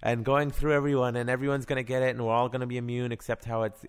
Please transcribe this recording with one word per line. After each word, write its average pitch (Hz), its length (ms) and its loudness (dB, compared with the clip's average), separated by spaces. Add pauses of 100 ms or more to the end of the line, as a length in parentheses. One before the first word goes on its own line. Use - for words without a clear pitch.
and 117 220 0
going 139 260 2
through 151 220 2
everyone, 139 420 2
and 120 140 -2
everyone's 135 360 0
gonna 131 180 -2
get 127 200 0
it, 131 60 2
and 120 160 -2
we're 113 80 2
all 120 160 4
gonna 127 180 -4
be 123 80 -6
immune, 120 380 -4
except - 320 -6
how 113 180 -2
it's 107 260 -6